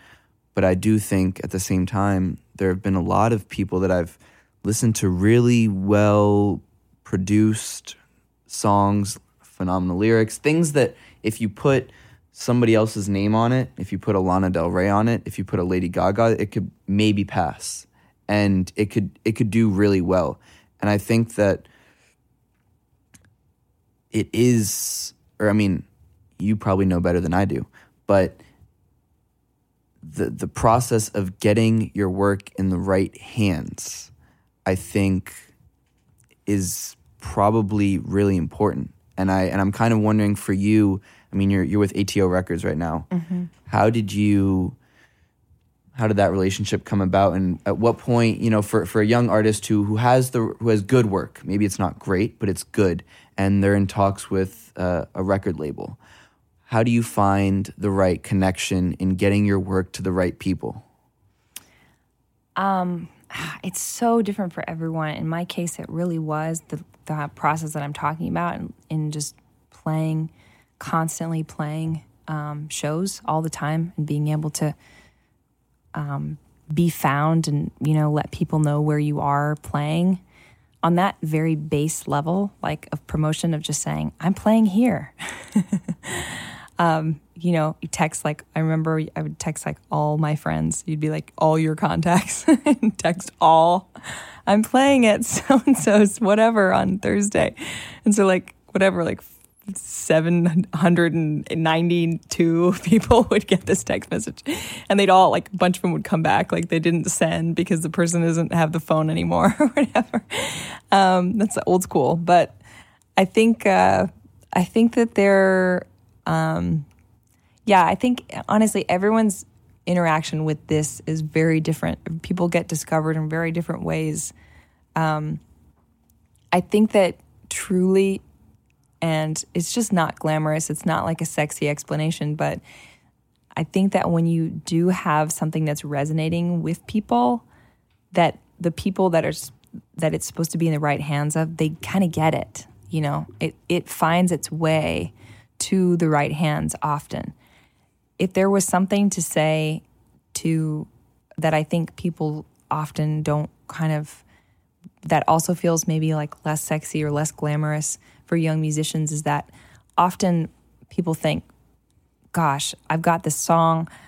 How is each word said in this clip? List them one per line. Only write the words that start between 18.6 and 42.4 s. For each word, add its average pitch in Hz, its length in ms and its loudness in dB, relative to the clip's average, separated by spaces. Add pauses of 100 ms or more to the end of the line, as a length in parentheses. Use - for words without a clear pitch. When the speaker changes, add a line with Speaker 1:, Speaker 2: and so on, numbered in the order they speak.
Speaker 1:
it 107 120 0
could, 98 360 -4
it 113 100 0
could 110 160 -2
do 113 200 2
really 98 320 2
well. 87 380 0 (420)
And 101 80 0
I 104 80 2
think 113 380 0
that 101 320 0 (2500)
it 110 220 -2
is, 117 800 0 (260)
or 107 100 2
I 101 40 4
mean, 101 300 2 (540)
you 104 180 -2
probably 98 300 0
know 90 140 2
better 87 200 2
than 85 140 -2
I 98 120 2
do, - 200 -4 (420)
but 98 340 0 (1600)
the, 78 280 -6
the 58 180 -8
process 117 640 0
of 95 300 -6
getting 110 540 2
your 98 160 0
work 98 480 -2
in 95 120 0
the 92 80 0
right 95 420 0
hands, - 920 -4 (540)
I 95 100 0
think, 95 580 -2 (1120)
is 98 500 -4 (240)
probably 104 760 0
really 98 400 0
important. 87 560 -4 (240)
And 95 120 0
I, 95 160 2
and 95 140 -2
I'm 98 120 0
kind 113 220 2
of 110 60 2
wondering 107 360 2
for - 180 -4
you, 101 480 2 (300)
I - 40 -6
mean, 98 140 2
you're, 98 140 2
you're 92 160 0
with 98 160 2
A 98 100 0
T 98 160 -2
O 92 60 4
Records 90 360 -2